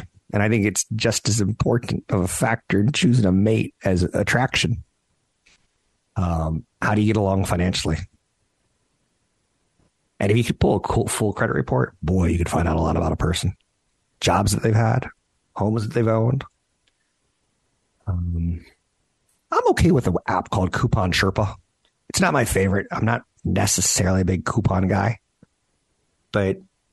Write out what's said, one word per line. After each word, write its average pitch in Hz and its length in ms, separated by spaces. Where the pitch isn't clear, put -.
And 104 100
I 107 60
think 107 180
it's 95 180
just - 320
as 110 120
important 117 680
of 101 120
a 90 80
factor 113 520
in 107 100
choosing 123 340
a 92 80
mate 110 420
as 90 180
attraction. - 800
Um, 80 500
how 104 140
do 107 40
you 107 60
get 107 100
along 98 280
financially? 87 540
And 104 140
if 113 40
you 120 80
could - 140
pull - 180
a 95 40
cool, - 260
full 104 260
credit 113 220
report, - 480
boy, 87 240
you 85 120
could 82 100
find 82 180
out 82 100
a 82 40
lot 85 160
about 82 160
a 82 40
person. 85 400
Jobs 95 320
that - 100
they've 110 120
had, 117 340
homes 107 320
that - 80
they've 113 140
owned. 113 360
Um, 85 580
I'm 466 200
okay 175 200
with 139 160
an 92 80
app 92 240
called 90 220
Coupon 92 400
Sherpa. 98 420
It's - 120
not 180 120
my 131 120
favorite. 98 460
I'm - 140
not 117 200
necessarily 95 800
a - 20
big 90 200
coupon 92 440
guy, 98 300
but 98 260